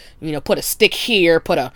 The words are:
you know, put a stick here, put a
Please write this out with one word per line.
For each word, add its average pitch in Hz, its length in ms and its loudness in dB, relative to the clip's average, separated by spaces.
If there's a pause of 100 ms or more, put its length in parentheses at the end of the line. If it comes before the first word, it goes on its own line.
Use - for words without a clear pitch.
(200)
you 156 120 -8
know, 147 100 -6
put 190 160 -2
a - 40 -6
stick - 320 0
here, 170 460 2
put 175 180 -2
a 131 180 -4